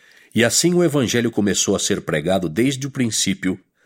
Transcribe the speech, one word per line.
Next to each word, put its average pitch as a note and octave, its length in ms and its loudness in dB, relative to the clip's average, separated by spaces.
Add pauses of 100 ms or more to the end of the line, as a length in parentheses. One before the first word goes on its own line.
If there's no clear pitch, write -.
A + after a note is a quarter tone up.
(340)
E A2+ 100 4
assim E3 280 2
o F3 100 4
evangelho B2 480 2
começou G2+ 460 0
a - 20 -2
ser F2+ 220 -2
pregado E2+ 480 -2
desde C3 380 -2
o C3+ 40 -8
princípio, A#2 680 -4 (260)